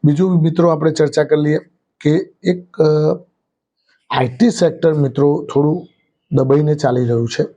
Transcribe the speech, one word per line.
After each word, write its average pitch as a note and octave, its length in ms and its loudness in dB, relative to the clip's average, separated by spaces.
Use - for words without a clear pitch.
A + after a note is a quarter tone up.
બીજું E3+ 380 2
મિત્રો E3 280 0
આપણે D#3 200 0
ચર્ચા D3+ 340 0
કરી D3+ 180 0
લઈએ D3+ 160 0
કે D#3 420 -2
એક, F3+ 380 -4
અ, D3+ 360 0
આઈ B2+ 180 0
ટી A3+ 220 2
સેક્ટર D#3+ 440 0
મિત્રો C#3+ 600 0
થોડું D#3 320 0
દબાઈને C#3+ 420 2
ચાલી B2+ 260 -2
રહ્યું A#2 280 -2
છે - 180 -4